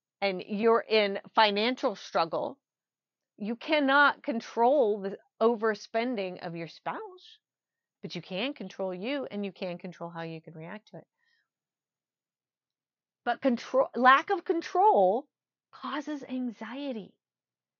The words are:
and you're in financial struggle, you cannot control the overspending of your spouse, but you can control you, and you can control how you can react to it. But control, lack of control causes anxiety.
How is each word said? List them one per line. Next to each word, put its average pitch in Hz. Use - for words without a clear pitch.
and 190
you're 226
in 202
financial 220
struggle, 170
you 208
cannot 285
control 233
the 196
overspending 220
of 170
your 170
spouse, 359
but 170
you 170
can 196
control 190
you, 247
and 202
you 190
can 180
control 170
how 170
you 165
can 160
react 170
to -
it. 156
But 240
control, 254
lack 254
of 359
control 320
causes 277
anxiety. 247